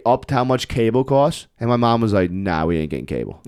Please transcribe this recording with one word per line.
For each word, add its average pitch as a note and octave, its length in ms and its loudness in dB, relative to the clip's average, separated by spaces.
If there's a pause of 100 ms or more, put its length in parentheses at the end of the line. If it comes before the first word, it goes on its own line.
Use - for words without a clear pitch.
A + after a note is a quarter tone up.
upped B2+ 240 0
how B2+ 140 0
much B2+ 240 -2
cable A#2 340 2
costs, C#3 460 0 (100)
and A#2 100 -4
my B2 60 2
mom A#2 280 2
was G#2+ 100 2
like, F#2 180 2
"Nah, F2+ 360 -2
we E2+ 120 0
ain't D#2 120 -4
getting C2 160 -6
cable." A1+ 420 -8